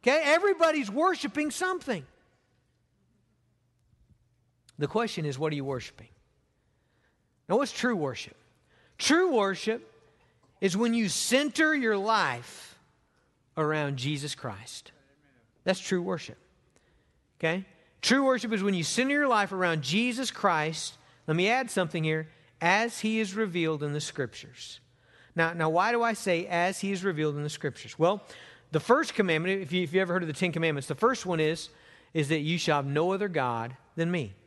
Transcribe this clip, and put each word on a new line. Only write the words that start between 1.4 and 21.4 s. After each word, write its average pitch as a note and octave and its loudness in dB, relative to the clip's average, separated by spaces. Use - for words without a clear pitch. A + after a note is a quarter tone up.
something. D4 -4
The C#3+ -2
question A3 -2
is, C3+ -4
what D#3 -2
are D3 -4
you C#3 -4
worshiping? B2 -8
Now, F#3+ 2
what's C#4 0
true A#3+ 0
worship? C#3 -6
True F4 4
worship G#3 0
is F#3 2
when A#3 2
you A3 2
center D4+ 2
your A3+ 0
life F3+ -2
around D3+ -2
Jesus C#3+ -6
Christ. - -14
That's F#3 -2
true F3+ -2
worship. F3 -6
Okay? F3 -2
True C4+ 4
worship A#3+ 2
is G3 0
when G3 2
you E3+ 0
center C4 0
your C#4+ 2
life G#3 2
around F3 0
Jesus A3+ -2
Christ. D#3+ -2
Let D#3 0
me F#3+ 2